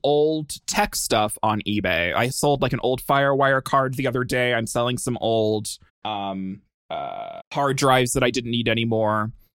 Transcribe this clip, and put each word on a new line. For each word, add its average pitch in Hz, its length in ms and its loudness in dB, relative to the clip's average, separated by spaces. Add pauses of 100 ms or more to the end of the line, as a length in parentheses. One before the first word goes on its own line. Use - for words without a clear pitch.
old 151 520 2 (120)
tech - 300 0
stuff 107 460 0
on 107 260 2
eBay. 90 460 0
I 120 160 0
sold, 143 320 0
like, 127 100 0
an 127 100 -2
old 123 200 0
Firewire 139 600 2
card 131 320 0
the 131 120 -2
other 127 180 0
day. 123 300 0
I'm 117 120 0
selling 123 300 -2
some 123 240 -4
old, 110 480 0 (380)
um, 98 560 -6 (260)
uh, 62 520 -10 (120)
hard 139 240 0
drives 131 380 4
that 131 100 0
I 123 60 2
didn't 120 200 -4
need 120 160 -2
anymore. 110 640 0 (240)